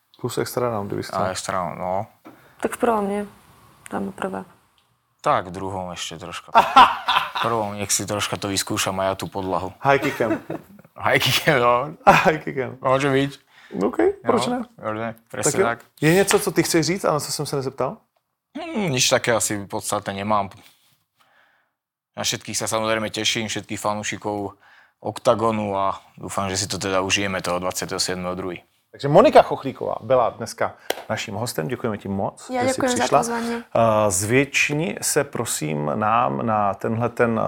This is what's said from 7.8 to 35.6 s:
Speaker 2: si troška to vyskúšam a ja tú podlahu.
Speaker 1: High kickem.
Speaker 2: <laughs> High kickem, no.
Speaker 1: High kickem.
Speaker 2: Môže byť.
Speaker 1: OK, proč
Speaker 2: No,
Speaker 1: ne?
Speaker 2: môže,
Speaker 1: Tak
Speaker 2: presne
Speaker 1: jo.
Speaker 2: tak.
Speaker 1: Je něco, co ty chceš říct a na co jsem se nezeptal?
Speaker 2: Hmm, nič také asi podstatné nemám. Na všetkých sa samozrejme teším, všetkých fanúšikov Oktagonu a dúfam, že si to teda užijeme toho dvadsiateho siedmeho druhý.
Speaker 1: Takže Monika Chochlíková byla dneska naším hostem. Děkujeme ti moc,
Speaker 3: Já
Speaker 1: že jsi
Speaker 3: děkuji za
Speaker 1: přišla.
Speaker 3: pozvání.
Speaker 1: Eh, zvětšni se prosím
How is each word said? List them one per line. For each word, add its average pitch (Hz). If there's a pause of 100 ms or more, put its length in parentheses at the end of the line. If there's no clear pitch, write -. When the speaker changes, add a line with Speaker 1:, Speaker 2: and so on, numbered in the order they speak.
Speaker 2:
si -
troška 104
to 98
vyskúšam 98
a 95
ja -
tú 90
podlahu. 92
Speaker 1:
High 139
kickem. 127 (240)
Speaker 2:
<laughs> -
High 135
kickem, 135
no. 127
Speaker 1:
High 170
kickem. 131
Speaker 2:
Môže 135
byť. 139 (480)
Speaker 1:
OK, 240 (280)
proč 233
Speaker 2:
No, -
Speaker 1:
ne? 247 (160)
Speaker 2:
môže, 110
Speaker 1:
Tak -
Speaker 2:
presne 131
Speaker 1:
jo. -
Speaker 2:
tak. 117 (260)
Speaker 1:
Je 156
něco, 196
co 196
ty 165
chceš 160
říct 180
a 180
na 151
co -
jsem 147
se 147
nezeptal? 135 (640)
Speaker 2:
Hmm, 294
nič 127
také 123
asi 110 (160)
podstatné 104
nemám. 101 (1700)
Na 110
všetkých 110
sa 113
samozrejme 110
teším, 107
všetkých 104
fanúšikov 104 (400)
Oktagonu 107
a 98 (240)
dúfam, 95
že 95
si 98
to 92
teda 95
užijeme 95
toho 90
dvadsiateho 92
siedmeho 92
druhý. 92 (320)
Speaker 1:
Takže 110
Monika 233
Chochlíková 127
byla 117
dneska 107 (360)
naším 107
hostem. 123
Děkujeme 117
ti -
moc, 98
Speaker 3:
Já 247
Speaker 1:
že 262
jsi 262
Speaker 3:
děkuji 254
za 247
Speaker 1:
přišla. 240
Speaker 3:
pozvání. 233 (220)
Speaker 1:
Eh, 107
zvětšni 139
se -
prosím 147